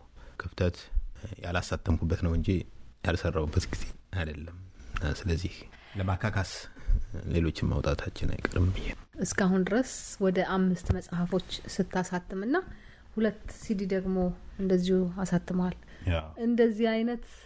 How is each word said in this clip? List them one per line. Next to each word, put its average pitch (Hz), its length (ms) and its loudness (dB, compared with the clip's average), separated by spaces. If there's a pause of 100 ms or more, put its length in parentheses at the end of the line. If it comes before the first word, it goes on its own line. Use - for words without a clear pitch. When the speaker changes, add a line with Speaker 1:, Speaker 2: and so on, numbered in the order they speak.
(400)
Speaker 1:
ክፍተት - 380 0 (640)
ያላሳተምኩበት - 840 0
ነው 82 120 2
እንጂ 80 160 2 (540)
ያልሰራሁበት 82 640 0
ጊዜ - 180 -2 (280)
አይደለም። 82 440 -6 (580)
ስለዚህ 85 400 -2 (400)
ለማካካስ 95 560 0 (760)
ሌሎችን 82 400 2
ማውጣታችን - 600 0
አይቀርም - 400 2
ብዬ - 200 0
ነው። - 120 -6 (200)
Speaker 2:
እስካሁን 185 420 4
ድረስ 214 280 2 (280)
ወደ 190 180 4 (120)
አምስት 185 420 2
መጽሐፎች 175 580 0 (200)
ስታሳትምና 190 840 -2 (560)
ሁለት 214 300 0 (120)
ሲዲ 202 340 -2
ደግሞ 190 280 0 (400)
እንደዚሁ 185 440 4 (180)
አሳትመዋል። 180 580 0 (300)
Speaker 1:
ያ። 85 140 4 (200)
Speaker 2:
እንደዚህ 233 500 4
አይነት 226 360 0 (200)